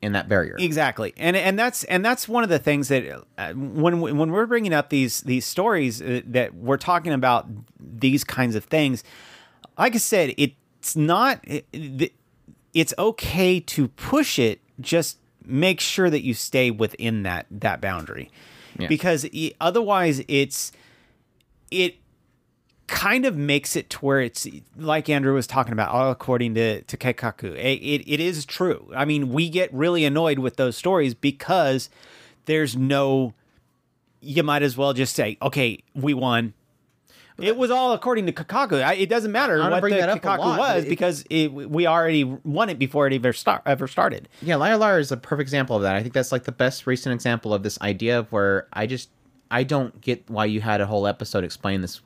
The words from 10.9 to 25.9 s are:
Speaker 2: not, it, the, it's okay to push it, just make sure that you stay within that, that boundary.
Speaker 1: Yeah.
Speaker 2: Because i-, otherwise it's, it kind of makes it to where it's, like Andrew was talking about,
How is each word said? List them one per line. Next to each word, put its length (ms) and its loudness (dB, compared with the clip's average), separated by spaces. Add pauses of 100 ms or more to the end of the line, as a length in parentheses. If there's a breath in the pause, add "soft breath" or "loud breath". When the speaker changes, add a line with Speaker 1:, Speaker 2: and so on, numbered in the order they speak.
Speaker 2:
not, 480 2
it, 280 -8
the, 400 -6 (600)
it's 240 2
okay 600 0
to 300 -2
push 500 0
it, 220 2 (180)
just 380 0 (300)
make 340 2
sure 300 2
that 120 2
you 120 -2
stay 360 2
within 520 -2
that, 280 -4
that 300 -2
boundary. 500 -8 (480 loud breath)
Speaker 1:
Yeah. 100 -4
Speaker 2:
Because 360 0 (100)
i-, 180 -6 (100)
otherwise 680 2
it's, 440 0 (1000 soft breath)
it 260 0 (920)
kind 400 2
of 100 0
makes 400 0
it 140 -6
to 80 -12
where 220 2
it's, 260 -4 (320)
like 320 -2
Andrew 240 2
was 120 0
talking 280 -2
about, 160 0